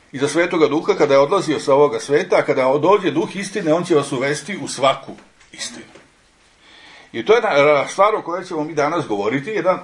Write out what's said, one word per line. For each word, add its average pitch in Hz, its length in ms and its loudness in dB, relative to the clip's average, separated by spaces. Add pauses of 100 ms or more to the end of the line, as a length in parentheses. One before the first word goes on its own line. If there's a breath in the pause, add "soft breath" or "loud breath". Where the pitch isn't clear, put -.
(120 soft breath)
i 135 80 -12
za 139 80 0
Svetoga 165 400 2
Duha 165 260 0
kada 147 200 2
je 139 60 6
odlazio 147 400 0
sa 143 140 0
ovoga 139 260 4
sveta, 180 380 0
„A 151 40 4
kada 135 400 0
dođe 185 300 2
Duh 165 240 -4
istine, 185 380 -4
on 175 100 0
će 175 120 0
vas - 160 0
uvesti 143 500 -6
u - 60 -10
svaku 135 480 -2 (360)
istinu.” - 340 -14 (1300 loud breath)
I 117 120 -6
to 208 100 6
je 240 60 4
na-, 143 460 4
stvar 208 280 2
o 180 60 -4
kojoj 180 240 -8
ćemo 160 180 -6
mi 160 100 -8
danas 151 340 -2
govoriti, 135 420 -4
jedan 185 340 0